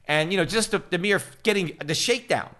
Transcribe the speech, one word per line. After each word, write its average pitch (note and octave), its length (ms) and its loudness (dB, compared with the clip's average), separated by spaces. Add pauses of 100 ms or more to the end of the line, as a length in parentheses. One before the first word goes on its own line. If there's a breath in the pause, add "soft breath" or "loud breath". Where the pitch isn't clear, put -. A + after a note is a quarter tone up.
And, D#3 260 2
you G3 60 2
know, E3+ 80 4
just G#3+ 260 -2
the, G3+ 180 0
the F3+ 80 0
mere G3 240 2 (220)
getting G3+ 400 0
the D3 120 -2
shakedown, A#3+ 540 0 (100)